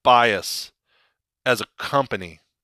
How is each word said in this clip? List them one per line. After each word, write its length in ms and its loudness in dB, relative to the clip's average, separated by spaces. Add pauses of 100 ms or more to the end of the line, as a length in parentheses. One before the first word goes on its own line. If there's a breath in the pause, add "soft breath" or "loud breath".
bias 720 2 (720)
as 140 0
a 80 -10 (100)
company 640 -6 (240)